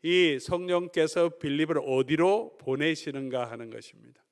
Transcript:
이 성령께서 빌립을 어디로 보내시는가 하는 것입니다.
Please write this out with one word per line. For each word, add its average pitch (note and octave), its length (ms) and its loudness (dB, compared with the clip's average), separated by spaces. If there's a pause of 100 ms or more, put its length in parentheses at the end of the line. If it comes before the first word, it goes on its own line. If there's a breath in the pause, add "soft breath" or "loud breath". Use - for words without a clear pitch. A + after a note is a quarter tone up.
이 E3+ 360 4
성령께서 F3 920 0
빌립을 D#3 520 0
어디로 D#3+ 760 2
보내시는가 C3+ 880 -4
하는 A#2 200 -12
것입니다. A2+ 520 -20 (100)